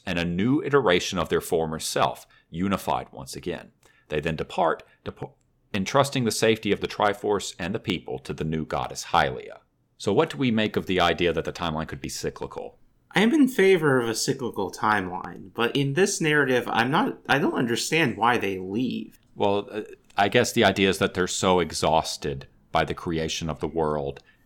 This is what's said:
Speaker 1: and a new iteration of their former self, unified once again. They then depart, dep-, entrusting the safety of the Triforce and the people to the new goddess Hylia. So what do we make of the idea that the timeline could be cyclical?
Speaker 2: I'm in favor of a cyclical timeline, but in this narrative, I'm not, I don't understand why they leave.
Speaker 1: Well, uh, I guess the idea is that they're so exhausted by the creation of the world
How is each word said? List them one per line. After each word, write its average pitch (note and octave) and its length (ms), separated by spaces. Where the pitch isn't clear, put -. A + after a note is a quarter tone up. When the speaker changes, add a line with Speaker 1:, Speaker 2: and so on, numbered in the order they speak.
Speaker 1:
and F2 120
a E2+ 80
new G2+ 380
iteration G2+ 560
of D#2+ 100
their E2 120
former D#2+ 380
self, - 460
unified E2+ 640
once C2 240
again. D2+ 360
They D2+ 120
then D#2+ 160
depart, - 460
dep-, - 280
entrusting C3 500
the A2 80
safety A2 400
of F#2 80
the F2+ 80
Triforce G#2 720
and F#2 160
the - 40
people D2 400
to - 140
the D#2+ 120
new D#2+ 200
goddess C2 460
Hylia. C#2+ 460
So - 160
what D#3+ 160
do C#3+ 80
we C3 140
make A2 260
of F2+ 80
the F2+ 160
idea E2+ 320
that D#2+ 120
the - 80
timeline D#2+ 340
could C#2+ 140
be - 80
cyclical? - 680
Speaker 2:
I'm A3 220
in D4 160
favor D#3 500
of A#2 100
a A2+ 60
cyclical A2 560
timeline, F#2 840
but A#2 220
in C#3 180
this F#3+ 280
narrative, C#3 460
I'm A#2 240
not, G#3 260
I C3+ 120
don't D#4+ 160
understand A#2+ 640
why A2+ 200
they G2 200
leave. A2 600
Speaker 1:
Well, G2+ 360
uh, G#2+ 100
I G2+ 120
guess A#2 240
the A2+ 120
idea G2 240
is F2 100
that F#2+ 140
they're F2+ 140
so F#2 320
exhausted D#2 880
by D#2+ 140
the D2+ 80
creation D#2+ 560
of D2 100
the E2+ 80
world D2+ 540